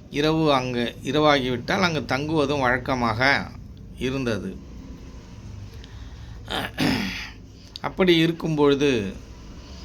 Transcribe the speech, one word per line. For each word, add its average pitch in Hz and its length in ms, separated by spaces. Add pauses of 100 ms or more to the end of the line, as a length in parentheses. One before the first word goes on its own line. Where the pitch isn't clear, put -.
இரவு 151 440
அங்கு, 123 500
இரவாகிவிட்டால் 139 760
அங்கு 160 240
தங்குவதும் 147 540
வழக்கமாக 123 920 (460)
இருந்தது. 117 600 (3250)
அப்படி 175 340
இருக்கும் 160 400
பொழுது 139 580 (720)